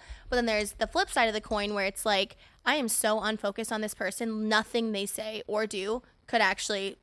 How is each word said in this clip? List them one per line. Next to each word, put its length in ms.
But 80
then 80
there's 280
the 140
flip 220
side 180
of 60
the 80
coin 320
where 120
it's 200
like, 320
"I 80
am 120
so 340
unfocused 500
on 100
this 140
person. 520
Nothing 440
they 160
say 400
or 180
do 380
could 140
actually 600